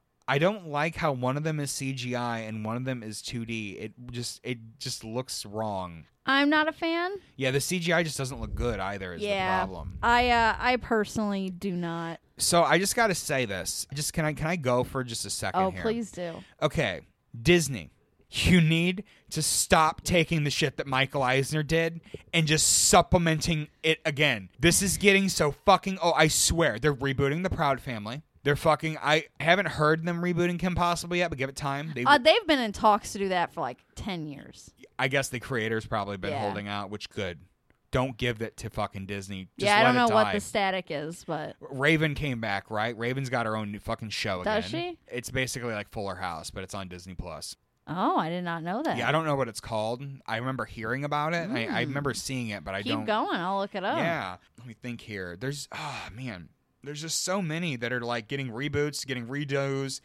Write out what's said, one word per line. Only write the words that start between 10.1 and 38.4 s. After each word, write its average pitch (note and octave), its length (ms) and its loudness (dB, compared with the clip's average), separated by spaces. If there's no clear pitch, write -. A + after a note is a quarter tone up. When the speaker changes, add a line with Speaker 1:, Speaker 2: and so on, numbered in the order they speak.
Speaker 2:
uh, A3+ 300 4
I B3+ 160 2
personally G#3 760 0
do F3+ 220 -4
not. E3+ 480 -4
Speaker 1:
So F3 240 6
I D#3 160 6
just G3 160 0
gotta A3 220 4
say C3 280 0
this. G2 480 -6
Just C#3+ 200 -4
can D#3+ 120 0
I, D3+ 100 2
can D3 120 -4
I E3 80 0
go B2+ 300 2
for C3 180 -4
just A#2 240 -6
a G2+ 40 -8
second A2+ 300 -2
Speaker 2:
Oh, F#3+ 120 2
Speaker 1:
here? F#2 100 -8
Speaker 2:
please A#3 300 -2
do. E3+ 220 -8
Speaker 1:
Okay, A#2+ 380 0
Disney, C3+ 480 4
you - 300 6
need E3+ 420 4
to D#3 120 -4
stop - 600 4
taking E3 420 2
the D3 60 0
shit C#3 260 0
that C#3+ 100 -6
Michael C3+ 380 0
Eisner C3+ 400 2
did E3 360 0
and E3 140 4
just D#3 220 4
supplementing E3 800 4
it D#3 220 4
again. C3+ 440 0
This E3 200 6
is F#3+ 160 0
getting G3 320 6
so D3+ 280 2
fucking, F#3+ 340 6
oh, E3 120 4
I D#3 160 8
swear, D3+ 500 4
they're D3 160 4
rebooting C#3 480 0
The F#3 80 0
Proud C#3 300 2
Family. A#2 420 -8
They're C#3 140 4
fucking, D#3 460 2
I D3+ 220 4
haven't F3 300 4
heard D#3+ 380 2
them E3+ 160 -2
rebooting F3 360 2
Kim F3+ 160 0
Possible F3 400 0
yet, F3 140 2
but D#3+ 80 -6
give C3+ 140 -2
it C3+ 60 -12
time. D3 380 -4
They - 100 -2
Speaker 2:
Uh, C#4+ 120 10
they've E4 300 6
been D4 120 4
in A3+ 140 0
talks G#3 400 4
to G#3+ 60 -8
do G3 100 -2
that F3+ 240 0
for, - 80 -8
like, B2+ 160 -4
ten E3+ 300 -6
years. - 440 -16
Speaker 1:
I C3 100 2
guess C3+ 200 2
the A#2+ 120 -6
creator's A2 440 -2
probably G2+ 320 -2
been G2 160 -4
Speaker 2:
Yeah. G2+ 80 -4
Speaker 1:
holding G#2 260 -2
out, G2+ 220 -6
which G2+ 220 -10
good. F#2+ 300 -6
Don't C3 260 0
give A#2+ 240 -2